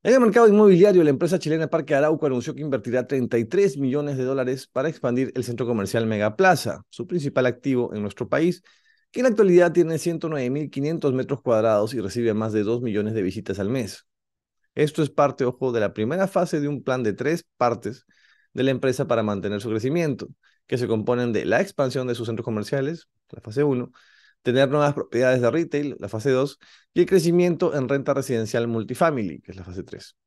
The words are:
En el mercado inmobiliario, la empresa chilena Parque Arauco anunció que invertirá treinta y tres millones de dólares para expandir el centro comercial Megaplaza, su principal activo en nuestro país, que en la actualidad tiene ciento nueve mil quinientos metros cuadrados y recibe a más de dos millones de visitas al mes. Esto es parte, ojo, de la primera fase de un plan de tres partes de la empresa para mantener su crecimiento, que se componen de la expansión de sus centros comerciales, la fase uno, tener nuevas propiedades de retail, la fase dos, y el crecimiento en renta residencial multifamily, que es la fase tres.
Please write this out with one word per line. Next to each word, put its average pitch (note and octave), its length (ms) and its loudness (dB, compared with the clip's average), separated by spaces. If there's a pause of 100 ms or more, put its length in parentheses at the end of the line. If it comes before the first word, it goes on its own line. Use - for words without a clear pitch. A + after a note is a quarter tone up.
En A3+ 140 2
el C4 60 6
mercado A#3 280 6
inmobiliario, G3+ 540 8
la D3+ 80 6
empresa E3 300 0
chilena D#3 260 -2
Parque D3+ 280 -2
Arauco D3+ 300 2
anunció C3 300 -2
que C3+ 80 -12
invertirá B2+ 460 -2
treinta B2+ 280 -2
y A#2 80 2
tres F3 320 0
millones C#3+ 400 -2
de C3 60 -4
dólares C3 500 -4
para C3+ 160 -2
expandir B2+ 460 -2
el B2+ 80 -4
centro A#2 240 -4
comercial A2+ 400 -2
Megaplaza, G#2+ 840 0
su - 200 -12
principal C#3+ 380 -2
activo B2 460 -2
en G#2 100 -6
nuestro G#2 260 -8
país, E3 340 0 (480)
que B3 100 -8
en B3 40 0
la C4 60 4
actualidad F3+ 420 6
tiene D#3+ 260 2
ciento E3 300 -4
nueve C#3 220 -4
mil C#3+ 200 -4
quinientos D3 420 -2
metros C3 300 -4
cuadrados A2 520 2
y A#2+ 60 -4
recibe A2+ 300 -2
a G#2+ 40 0
más A2 180 -4
de G#2+ 100 0
dos A#2 180 -2
millones G#2+ 320 -2
de A2 100 -4
visitas F#2 360 -6
al G2 100 -2
mes. A#2 380 -6 (720)
Esto D3+ 260 0
es C#3+ 80 -2
parte, C3+ 340 0
ojo, B2 280 -2
de A#2 80 0
la G2+ 120 0
primera D#3+ 360 -2
fase F3 320 0
de C#3+ 80 -2
un C#3+ 160 -6
plan C3 180 -2
de G#2+ 100 0
tres D3 320 -4 (120)
partes A#2 500 -2 (480)
de - 80 -2
la C3+ 80 2
empresa B2+ 380 -2
para A2+ 160 2
mantener G#2 360 -4
su A#2 80 -8
crecimiento, C3 600 -2 (400)
que B2+ 100 -2
se A#2+ 80 -2
componen A#2+ 460 0
de G#2 120 -2
la G#2 160 2
expansión C3+ 460 -4
de A#2+ 80 -2
sus A2+ 140 -8
centros A2+ 160 -6
comerciales, C3+ 640 -6 (220)
la - 120 -18
fase A#2 220 -2
uno, B2 260 -2 (600)
tener C3+ 180 4
nuevas C#3+ 240 2
propiedades B2+ 480 0
de A#2+ 80 4
retail, D3 480 -4
la G2+ 100 -10
fase A2+ 220 -4
dos, C3+ 280 0 (360)
y F3 60 0
el F3 60 4
crecimiento F3 680 2
en C3+ 120 -2
renta C#3 280 -2
residencial A#2 520 -2
multifamily, A#2 760 -2
que - 100 -20
es F#2 80 -16
la F#2 60 -14
fase F2+ 180 -12
tres. - 340 -18 (100)